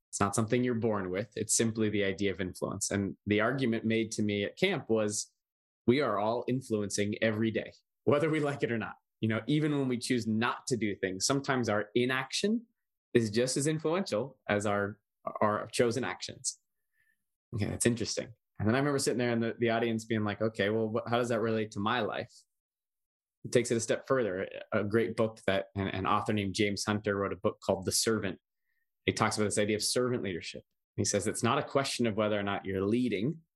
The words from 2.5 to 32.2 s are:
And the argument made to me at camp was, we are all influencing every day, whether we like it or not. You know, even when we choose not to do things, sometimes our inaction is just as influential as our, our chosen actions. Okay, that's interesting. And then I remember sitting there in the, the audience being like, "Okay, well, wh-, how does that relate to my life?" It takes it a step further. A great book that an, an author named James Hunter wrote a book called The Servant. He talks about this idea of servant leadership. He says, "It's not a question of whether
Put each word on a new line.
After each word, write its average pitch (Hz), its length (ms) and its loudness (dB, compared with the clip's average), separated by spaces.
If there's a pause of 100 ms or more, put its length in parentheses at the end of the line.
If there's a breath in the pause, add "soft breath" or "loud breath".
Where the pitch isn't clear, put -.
And 98 260 0 (100)
the 104 160 4
argument 120 420 2
made 113 280 0
to 117 100 -2
me 104 220 0
at - 120 -6
camp 185 320 0
was, 107 420 0 (560)
we 127 140 6
are 110 180 0
all 110 300 0
influencing 104 720 -2
every 110 300 2
day, - 240 -4 (300)
whether 147 260 4
we 156 100 2
like 143 220 -2
it 123 100 0
or 113 60 0
not. 95 160 -6 (260)
You 110 80 2
know, 110 180 0
even 147 320 2
when 135 100 0
we 123 100 0
choose 117 280 0
not 113 420 0
to 131 100 0
do 104 160 -2
things, 95 320 -2
sometimes 135 420 0
our 104 260 0
inaction 135 680 0 (500)
is 117 160 4
just 117 300 0
as 139 80 0
influential 156 720 -2 (100)
as 104 160 2
our, 101 320 0 (460)
our 107 280 2
chosen 120 320 2
actions. - 560 -8 (960)
Okay, 101 120 -2
that's 92 180 -2
interesting. 107 440 -2 (300)
And 98 80 -2
then 113 80 4
I 131 40 2
remember 143 200 0
sitting 117 200 0
there 123 140 0
in 117 80 0
the, 113 180 -2
the 117 100 2
audience 113 380 0
being 107 180 0
like, 104 160 -4
"Okay, 110 300 0
well, 110 240 0
wh-, 113 160 -4
how 120 80 2
does 123 100 0
that 117 120 0
relate 110 320 -2
to 104 80 -6
my 117 200 0
life?" 101 320 -6 (1120)
It 117 80 -6
takes 120 180 4
it 120 60 2
a 113 40 0
step - 280 -2
further. 101 400 0 (240)
A 101 100 2
great 110 340 0
book 110 300 -2
that 98 200 0 (100)
an, 98 120 0
an - 180 -4
author 104 260 0
named 98 220 0
James 101 300 0
Hunter 104 300 0
wrote 98 180 -2
a 92 40 -6
book - 280 -2
called 95 200 0
The 101 80 0
Servant. 101 460 0 (680)
He 98 60 4
talks 110 240 2
about 107 100 2
this 98 120 0
idea 104 180 2
of 104 60 -4
servant 123 420 0
leadership. 82 400 -8 (320)
He 104 80 0
says, 101 220 0
"It's 104 180 -2
not 117 120 4
a 147 60 0
question 135 440 0
of 104 100 -2
whether 107 220 2